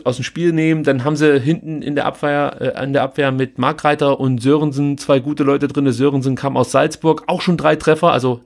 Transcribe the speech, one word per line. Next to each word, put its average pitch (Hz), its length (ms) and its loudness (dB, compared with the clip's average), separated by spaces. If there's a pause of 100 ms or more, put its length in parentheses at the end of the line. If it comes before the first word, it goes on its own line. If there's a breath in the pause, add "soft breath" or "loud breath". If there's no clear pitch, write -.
aus 123 100 -2
dem 127 80 -8
Spiel 170 300 -2
nehmen. 160 320 2
Dann 135 180 0
haben 151 140 0
sie 147 200 4
hinten 151 440 -4
in 143 140 -6
der - 100 -2
Abwehr, 143 560 -4
äh, 131 200 -4
in 135 120 -4
der 127 100 2
Abwehr 139 300 -2
mit 131 240 -4
Markreiter 147 640 0
und 131 200 0
Sörensen 143 560 2
zwei 139 220 2
gute 147 240 -2
Leute 139 240 0
drin. 139 240 0
Sörensen 135 460 0
kam 139 180 -4
aus 127 160 0
Salzburg, 156 560 0
auch 175 140 -2
schon 175 160 0
drei 156 180 2
Treffer, 156 380 2
also 123 320 0